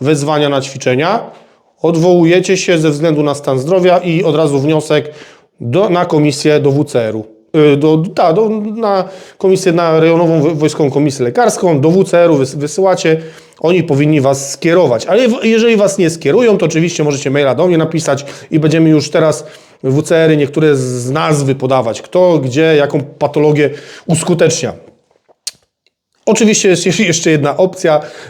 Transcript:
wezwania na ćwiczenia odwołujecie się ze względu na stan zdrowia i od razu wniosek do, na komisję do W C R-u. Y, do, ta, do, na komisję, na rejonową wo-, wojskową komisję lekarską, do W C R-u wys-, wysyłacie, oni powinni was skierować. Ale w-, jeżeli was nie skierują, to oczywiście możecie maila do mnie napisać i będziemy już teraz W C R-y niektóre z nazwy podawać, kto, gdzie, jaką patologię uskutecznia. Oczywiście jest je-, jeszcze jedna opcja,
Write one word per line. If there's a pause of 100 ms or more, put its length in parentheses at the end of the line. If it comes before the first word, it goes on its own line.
wezwania
na
ćwiczenia (640)
odwołujecie
się
ze
względu
na
stan
zdrowia
i
od
razu
wniosek (460)
do,
na
komisję
do
W
C
R-u. (480)
Y,
do, (120)
ta,
do, (260)
na (340)
komisję,
na
rejonową
wo-,
wojskową
komisję
lekarską,
do
W
C
R-u
wys-,
wysyłacie, (420)
oni
powinni
was
skierować.
Ale
w-,
jeżeli
was
nie
skierują,
to
oczywiście
możecie
maila
do
mnie
napisać (260)
i
będziemy
już
teraz (380)
W
C
R-y
niektóre
z
nazwy
podawać,
kto,
gdzie,
jaką
patologię (360)
uskutecznia. (1500)
Oczywiście
jest
je-,
jeszcze
jedna
opcja, (280)